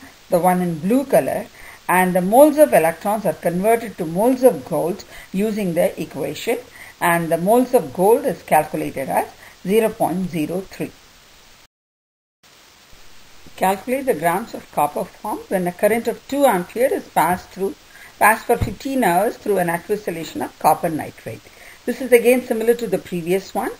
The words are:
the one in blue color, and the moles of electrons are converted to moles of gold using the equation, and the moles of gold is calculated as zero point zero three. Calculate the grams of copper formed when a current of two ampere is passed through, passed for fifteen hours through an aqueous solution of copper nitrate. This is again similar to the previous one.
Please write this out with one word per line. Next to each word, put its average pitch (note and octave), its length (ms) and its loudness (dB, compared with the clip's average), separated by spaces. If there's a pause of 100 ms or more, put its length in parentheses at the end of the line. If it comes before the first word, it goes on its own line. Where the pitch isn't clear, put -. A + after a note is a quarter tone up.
(300)
the F#3 80 2
one F3+ 220 2
in F3 180 -2
blue A3 280 0
color, F3 400 0 (420)
and F3+ 260 2
the F#3+ 60 2
moles C4 380 6
of C#4 160 6
electrons G3 500 2
are E3+ 80 0
converted G3 640 0
to F#3+ 80 -4
moles A3 380 0
of A#3+ 260 4
gold E3 340 -2 (300)
using G3+ 400 -2
the F3+ 280 0
equation, D3+ 580 -6 (420)
and E3+ 320 0
the E3 60 0
moles A#3 340 2
of F3 220 0
gold A3+ 320 4
is F#3+ 160 -6
calculated D3 680 -2
as - 180 -2 (400)
zero G#3+ 220 2
point F3+ 420 -4
zero D#3+ 300 -4
three. E3+ 320 -12 (2750)
Calculate B3 500 -2
the B3+ 80 2
grams E3+ 400 -2
of - 160 -14
copper E3 340 -2
formed A3+ 440 -10
when F#3 180 -2
a F3 60 -4
current A3 340 0
of - 220 -6
two C#4+ 160 0
ampere A3 480 2
is E4+ 160 -6
passed F3+ 400 0
through, G3 260 -6 (440)
passed A3 280 2
for A#3+ 100 4
fifteen B3+ 460 -4
hours F#3+ 340 2
through G3+ 220 -2
an F3 120 0
aqueous G3 340 -4
solution E3 380 -8
of - 160 -10
copper D#3 300 2
nitrate. A#2 520 -10 (460)
This B3 160 -4
is A#3+ 100 0
again A#3+ 340 4
similar A3+ 280 0
to A#3 120 -8
the F#3 120 -2
previous F3+ 560 -4
one. A3+ 260 -4